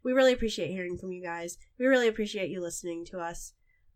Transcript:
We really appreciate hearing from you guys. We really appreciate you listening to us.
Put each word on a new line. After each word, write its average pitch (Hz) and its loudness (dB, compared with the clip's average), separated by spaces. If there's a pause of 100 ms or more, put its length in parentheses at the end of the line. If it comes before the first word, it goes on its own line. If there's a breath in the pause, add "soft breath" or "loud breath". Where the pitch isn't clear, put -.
We 254 0
really 262 8
appreciate 226 -2
hearing 180 -6
from 185 -8
you 180 -8
guys. 170 -8 (200)
We 247 0
really 254 6
appreciate 208 -2
you 180 -6
listening 170 -8
to 185 -12
us. 170 -10 (420)